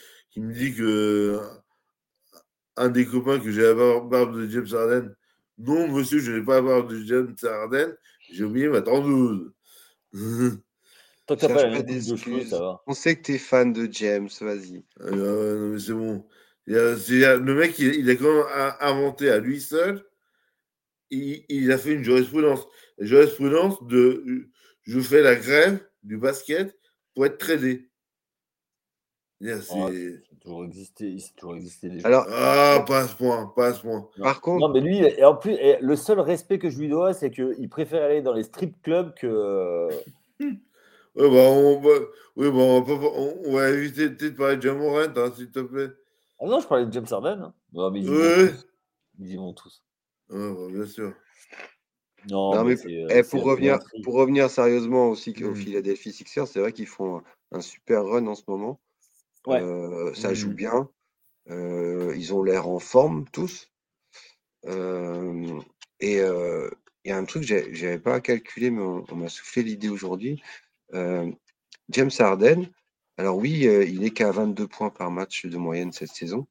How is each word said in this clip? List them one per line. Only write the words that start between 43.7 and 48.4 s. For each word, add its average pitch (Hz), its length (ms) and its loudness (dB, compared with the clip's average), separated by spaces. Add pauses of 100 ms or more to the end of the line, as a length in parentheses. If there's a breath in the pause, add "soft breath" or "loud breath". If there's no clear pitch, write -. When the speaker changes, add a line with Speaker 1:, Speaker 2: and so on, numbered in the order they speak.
Speaker 1:
peut-être 147 240 -8
de 120 40 -16
parler 135 200 2
de 127 40 -10
Ja 131 120 0
Morant, 147 280 0 (140)
hein, 123 200 0
s'il 123 160 -18
te 135 80 -8
plaît. 131 300 -6 (500)
Speaker 2:
Ah 127 60 -8
non, 240 140 0
je - 80 -6
parlais 127 180 2
de 110 80 -4
James 117 160 -8
Harden, 123 320 -4
hein. - 120 -16 (200)
Non, 90 180 -4
mais 101 100 -6
ils 95 80 -4
y - 0 -
Speaker 1:
Ouais. 143 80 2
Speaker 2:
vont 160 140 4
tous. 170 360 4 (520)